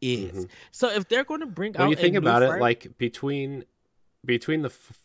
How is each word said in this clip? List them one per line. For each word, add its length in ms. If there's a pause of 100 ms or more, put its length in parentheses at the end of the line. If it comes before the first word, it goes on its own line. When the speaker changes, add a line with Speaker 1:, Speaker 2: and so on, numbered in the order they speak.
Speaker 1:
is. 320
Speaker 2:
Mm-hmm. 120 (280)
Speaker 1:
So 180
if 180
they're 160
gonna 220
bring 260
Speaker 2:
When 100
Speaker 1:
out 80
Speaker 2:
you 60
think 200
Speaker 1:
a 40
new 80
Speaker 2:
about 140
it, 60
Speaker 1:
Fire 120
Speaker 2:
like, 380
between, 640 (600)
between 380
the 80
f-, 340